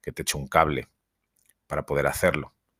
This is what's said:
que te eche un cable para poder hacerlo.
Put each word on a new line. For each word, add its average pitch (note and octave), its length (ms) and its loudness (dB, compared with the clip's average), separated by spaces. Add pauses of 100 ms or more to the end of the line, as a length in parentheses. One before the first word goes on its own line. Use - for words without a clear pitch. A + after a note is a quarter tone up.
que C#2+ 100 -12
te C#2+ 120 -8
eche - 140 -4
un C#2 100 -10
cable D#2 420 2 (800)
para D2 180 -4
poder C#2+ 220 2
hacerlo. D2+ 480 0 (240)